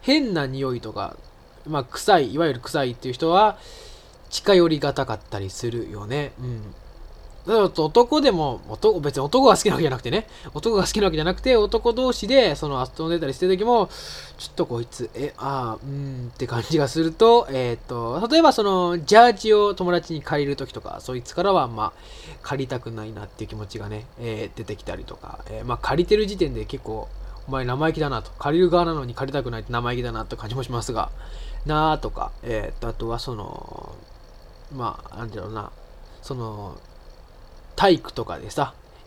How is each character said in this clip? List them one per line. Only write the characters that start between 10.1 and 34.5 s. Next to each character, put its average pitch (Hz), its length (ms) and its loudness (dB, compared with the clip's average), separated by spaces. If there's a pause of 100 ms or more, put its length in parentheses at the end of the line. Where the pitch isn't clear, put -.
ね。 214 160 -2 (260)
男 220 220 0
が 185 80 4
好 - 40 -2
き 214 120 -2
な 202 60 4
わ 180 40 4
け 160 60 -2
じ 151 40 0
ゃ 156 40 -2
な 180 100 0
く - 60 -10
て、 254 160 4
男 220 360 2
同 254 200 0
士 208 160 -6
で、 233 260 6
そ 151 140 -4
の、 127 180 -2 (120)
遊 160 60 -4
ん 160 60 -2
で 170 80 0
た 156 80 -2
り 131 80 -4
し - 40 -10
て 185 100 2
る 185 100 4
時 208 60 -2
も、 233 260 4 (480)
ち - 80 -12
ょ - 60 -18
っ - 20 -20
と 175 120 0
こ 117 140 -4
い 117 60 -6
つ、 - 280 -10
え、 131 240 -6
あ 127 440 -4
ー、 - 20 -16
う 139 60 -10
ー 135 360 -8
ん - 20 -12
っ - 80 -16
て 127 100 -4
感 120 160 -2
じ 160 160 0
が 143 80 4
す 160 160 -2
る 160 80 0
と、 233 400 6
え 127 220 -2
ー 113 40 -4
っ - 100 -18
と、 127 440 -4
例 311 80 6
え 330 40 8
ば 294 100 8
そ 220 100 0
の、 180 420 2
ジ 214 120 6
ャ 240 140 12
ー - 40 2
ジ 220 200 4
を 208 200 6
友 180 160 0
達 170 240 0
に 143 80 -8
借 147 220 0
り 139 60 0
る 139 60 -2
時 135 160 -10
と - 80 -12
か、 - 200 -12
そ 127 160 -8
い 123 60 -6
つ - 120 -16
か 175 80 -2
ら 196 100 4
は、 151 140 4
ま 107 200 -4
あ、 - 60 -6 (500)
借 131 200 -4
り 127 60 -6
た 127 100 -6
く 117 140 -10
な 107 120 -10
い 110 80 -12
な 104 120 -12
っ 98 40 -14
て - 140 -14
い 104 60 -6
う - 20 -14
気 110 60 -12
持 107 100 -10
ち 107 140 -12
が 101 80 -10
ね、 107 180 -10 (140)
え 110 340 -6
ー、 - 20 -18
出 113 60 -10
て 101 140 -8
き - 80 -20
た 90 100 -8
り - 80 -10
と - 140 -14
か、 - 240 -16 (100)
え 110 120 -10
ー、 - 20 -10
ま 120 100 -4
あ、 117 40 -4
借 165 260 0
り 175 40 -4
て 208 80 6
る 214 100 0
時 196 120 -8
点 147 160 0
で 110 100 -6
結 131 200 -10
構、 110 240 -8 (400)
「お - 20 -10
前 131 140 -2
生 135 240 0
意 160 40 2
気 160 60 -8
だ 151 100 0
な」 117 140 -4
と。 - 160 -16
借 147 180 0
り 180 60 6
る 175 80 6
側 175 140 2
な 165 100 -2
の 143 100 -4
に 123 100 -8
借 139 180 -6
り - 0 -
た 143 100 -2
く 123 80 -6
な 117 80 -6
い 107 40 -8
っ - 20 -14
て 123 80 -8
生 120 220 0
意 - 20 -2
気 123 80 -4
だ 117 80 -6
な 110 100 -6
っ - 60 -10
て 120 80 -10
感 110 120 -12
じ 113 60 -6
も 131 80 -4
し 123 80 -8
ま 120 100 -2
す 120 120 -6
が、 107 180 -2 (560)
な 156 280 2
ー - 20 2
と 110 140 -6
か、 - 200 -6 (140)
え 113 280 -4
ー - 40 -10
っ - 20 -14
と、 117 80 -8
あ 117 60 -4
と 117 160 -6
は 117 100 -4
そ 123 160 -8
の、 - 600 -12 (760)